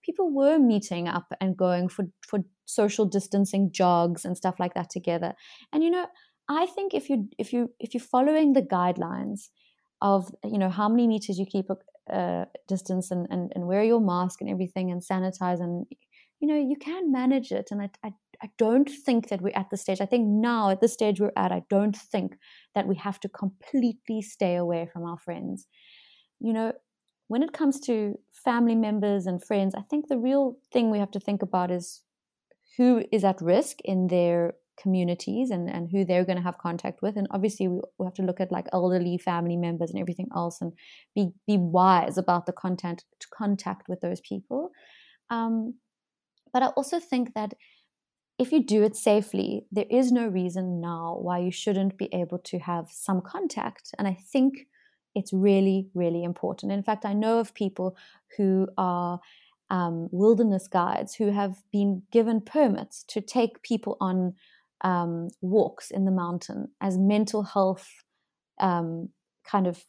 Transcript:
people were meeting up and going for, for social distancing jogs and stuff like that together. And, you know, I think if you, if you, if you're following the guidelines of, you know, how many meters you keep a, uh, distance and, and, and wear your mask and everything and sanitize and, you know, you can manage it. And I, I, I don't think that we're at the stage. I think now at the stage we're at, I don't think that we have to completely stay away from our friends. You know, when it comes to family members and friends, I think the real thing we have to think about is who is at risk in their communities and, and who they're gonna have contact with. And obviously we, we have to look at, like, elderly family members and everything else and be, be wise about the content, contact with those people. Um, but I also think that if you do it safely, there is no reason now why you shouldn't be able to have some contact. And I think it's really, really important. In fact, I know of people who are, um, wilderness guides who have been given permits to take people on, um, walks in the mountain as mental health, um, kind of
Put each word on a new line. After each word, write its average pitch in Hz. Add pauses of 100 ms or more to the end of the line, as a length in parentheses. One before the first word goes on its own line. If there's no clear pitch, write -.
people 339
were 277
meeting 202
up 175 (120)
and 190
going 180
for, 190 (220)
for 208 (260)
social 208
distancing 196
jogs 175
and 180
stuff 180
like 180
that 175
together. 170 (360)
And, 302
you 339
know, 349 (420)
I 311
think 392
if 277
you, 220
if -
you, 240 (100)
if -
you're 240
following 285
the 269
guidelines 180 (520)
of, 196 (100)
you 214
know, 190
how 208
many 240
meters 214
you 190
keep 190
a, - (340)
uh, 175 (220)
distance 185
and, 180
and, 180
and 175
wear 196
your 226
mask 180
and -
everything 185
and 180
sanitize 185
and, 175 (540)
you 294
know, 302
you 285
can 339
manage 262
it. -
And 202
I, 202 (140)
I, 208 (280)
I 208
don't 247
think 233
that 196
we're 190
at 196
the 202
stage. 196
I 196
think 240
now 214
at 190
the -
stage 208
we're 202
at, 185
I 180
don't 202
think - (360)
that 196
we 196
have 190
to 196
completely 220
stay 190
away 170
from 170
our 170
friends. 185 (720)
You 226
know, 220 (540)
when 240
it 320
comes 277
to 214 (260)
family 233
members 208
and 180
friends, 196
I 196
think 302
the 269
real 262 (160)
thing 233
we 214
have 202
to 202
think 202
about 180
is 175 (760)
who 247
is 208
at 190
risk 175
in 185
their 175 (280)
communities 190
and, 175
and 170
who 196
they're 180
gonna 180
have 175
contact -
with. 202
And 202
obviously 196
we, 180 (180)
we 190
have 185
to 190
look 180
at, 185
like, 180
elderly 180
family 175
members 170
and 185
everything 180
else 170
and 170 (400)
be, 202 (160)
be 208
wise 180
about 175
the 180
content, 175 (300)
contact 196
with 180
those 180
people. 247 (580)
Um, 226 (800)
but 254
I 262
also 277
think 247
that 214 (840)
if 254
you 302
do 208
it 214
safely, 208
there 202
is 254
no 240
reason 180
now 170
why 180
you 180
shouldn't 190
be -
able 175
to 180
have 170
some 185
contact. -
And 202
I 185 (140)
think 269 (460)
it's 196
really, 196
really 170
important. 180
In 196
fact, 214
I 202
know 220
of 220
people 185 (420)
who 190 (100)
are, 175 (500)
um, 170
wilderness 202
guides -
who 208
have 202
been 202
given 226
permits 226
to 214
take 233
people 220
on, 185 (500)
um, 175 (120)
walks -
in 190
the 190
mountain 175 (140)
as 190
mental 208
health, 190 (720)
um, 170 (400)
kind 190
of 175